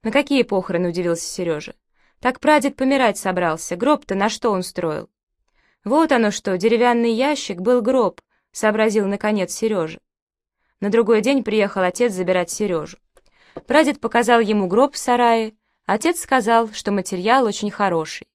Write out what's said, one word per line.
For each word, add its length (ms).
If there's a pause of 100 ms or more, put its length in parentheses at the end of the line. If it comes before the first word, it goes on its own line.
«На 100
какие 320
похороны?» — 460
удивился 380
Серёжа. 480 (440)
«Так 200
прадед 360
помирать 420
собрался, 580
гроб-то 400
на 140
что 220
он 120
строил?» 460 (760)
«Вот 280
оно 200
что, 260
деревянный 540
ящик 500
был 200
гроб», — 400 (300)
сообразил 560
наконец 460
Серёжа. 460 (800)
На 100
другой 320
день 220
приехал 400
отец 300
забирать 360
Серёжу. 480 (720)
Прадед 320
показал 400
ему 280
гроб 280
в 20
сарае, 560 (320)
отец 360
сказал, 500
что 200
материал 540
очень 240
хороший. 640